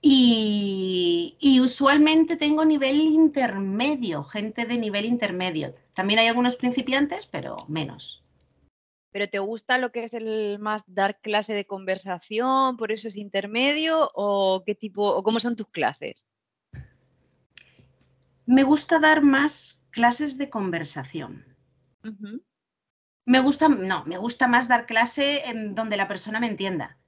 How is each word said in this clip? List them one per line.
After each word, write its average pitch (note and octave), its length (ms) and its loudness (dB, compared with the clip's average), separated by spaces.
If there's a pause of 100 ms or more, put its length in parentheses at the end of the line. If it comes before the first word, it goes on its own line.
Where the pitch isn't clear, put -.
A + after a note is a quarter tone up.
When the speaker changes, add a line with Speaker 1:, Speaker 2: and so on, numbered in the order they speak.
Speaker 1:
Y, G3+ 1400 2
y C4 200 6
usualmente D4+ 760 4
tengo D4+ 280 0
nivel D4 360 2
intermedio, B3 1200 0
gente A3 400 -8
de A#3+ 140 -4
nivel G#3 260 -2
intermedio. F3+ 680 -4 (200)
También G3+ 260 2
hay A3+ 80 4
algunos B3 280 0
principiantes, C4+ 720 -2
pero C3+ 300 -10 (120)
menos. - 540 -10 (920)
Speaker 2:
¿Pero G3+ 160 -4
te G3 120 -4
gusta A3+ 380 -4
lo B3 140 -2
que A#3 120 -8
es A#3 100 -14
el A3 460 -4
más G#3+ 260 -6
dar G3 340 -2
clase G#3+ 320 -4
de G3+ 140 -6
conversación, G#3+ 1080 -2
por A3 160 -6
eso A3 160 -8
es G3 80 -12
intermedio, C4 960 -2
o G3 500 0
qué G#3 100 -4
tipo, G3+ 300 -8
o G3 180 0
cómo A3 180 0
son A#3 160 -4
tus G#3+ 120 -10
clases? - 580 -6 (2250)
Speaker 1:
Me C4 160 6
gusta D4+ 360 2
dar D#4 240 6
más C#4+ 680 0
clases B3 480 0
de C#4 120 -6
conversación. D#3+ 960 -8 (600)
Speaker 2:
Ujú. G#3+ 380 -14 (840)
Speaker 1:
Me B3+ 140 6
gusta, C#4 280 2
no, F#3+ 380 0
me E3 120 -8
gusta A#3+ 300 -2
más A#3+ 200 4
dar A#3 180 2
clase C#4 640 0
en A3 260 -8
donde G#3+ 220 -4
la G3 120 -2
persona G#3 320 -6
me A#3+ 80 -2
entienda. F#3 480 -6 (100)